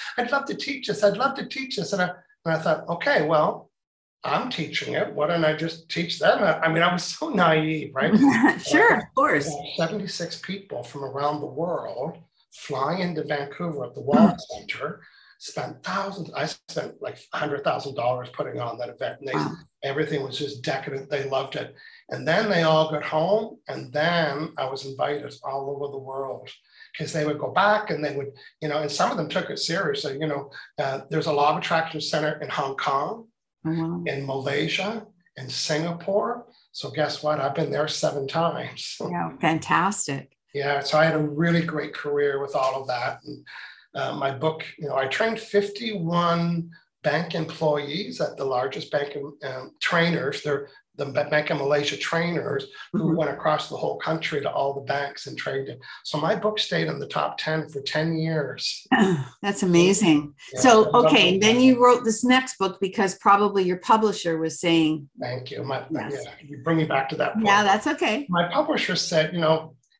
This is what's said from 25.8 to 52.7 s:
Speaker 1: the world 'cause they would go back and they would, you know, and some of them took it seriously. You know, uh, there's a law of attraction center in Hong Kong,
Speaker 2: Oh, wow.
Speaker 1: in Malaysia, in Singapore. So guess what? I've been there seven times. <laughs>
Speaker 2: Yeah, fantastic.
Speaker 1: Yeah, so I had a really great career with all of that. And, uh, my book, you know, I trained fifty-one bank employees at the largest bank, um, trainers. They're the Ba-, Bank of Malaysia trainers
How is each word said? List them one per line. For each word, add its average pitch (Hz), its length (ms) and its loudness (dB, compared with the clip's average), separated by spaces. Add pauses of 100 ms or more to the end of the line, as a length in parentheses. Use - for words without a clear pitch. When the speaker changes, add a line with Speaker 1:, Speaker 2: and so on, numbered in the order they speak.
Speaker 1:
the 139 60 -10
world 131 500 -10 (480)
'cause - 160 -8
they 151 140 0
would 147 140 -2
go 131 120 -4
back 208 380 2
and 151 120 -2
they 143 140 -4
would, 135 160 -8 (300)
you 156 60 -4
know, 147 100 -2
and 151 120 -2
some 175 200 0
of 180 80 -4
them 151 100 -4
took 180 220 -4
it 143 80 -8
seriously. 165 600 -2
You 156 100 -2
know, 139 220 -4 (280)
uh, 135 220 -2 (100)
there's 156 160 0
a 160 60 0
law 143 180 4
of 160 80 0
attraction 160 420 -2
center 156 400 -2
in 147 80 -8
Hong 165 280 -4
Kong, 151 520 -2 (380)
Speaker 2:
Oh, 160 60 0
wow. 165 340 -2
Speaker 1:
in 139 200 -4
Malaysia, 151 800 -2 (300)
in 131 140 -12
Singapore. 196 960 -2 (260)
So - 180 -10
guess 147 320 -2
what? 151 180 0
I've 139 140 0
been 151 180 0
there 147 160 0
seven 143 400 -2
times. 160 720 -4
<laughs> 160 100 -6
Speaker 2:
Yeah, 170 300 -4
fantastic. 160 960 0 (180)
Speaker 1:
Yeah, 143 260 0
so 151 180 2
I 160 60 8
had 156 120 2
a - 20 2 (260)
really 170 180 4
great 151 320 -6
career 143 460 0
with 139 140 -8
all 131 260 0
of 127 60 -10
that. 123 380 -4
And, - 200 -16 (520)
uh, 135 180 -4
my 139 160 -2
book, 156 340 -2 (140)
you 165 100 -8
know, 131 80 -4
I 135 120 0
trained 220 320 0
fifty-one 170 1300 0 (320)
bank 156 320 0
employees 156 840 -2
at - 160 -2
the 139 80 -6
largest 135 480 -2
bank, 143 240 -2 (280)
um, 127 360 -10
trainers. 165 600 0
They're 143 260 -2 (280)
the 143 100 -6
Ba-, 139 240 -2
Bank 151 200 0
of 151 80 0
Malaysia 143 380 0
trainers 165 720 -2 (260)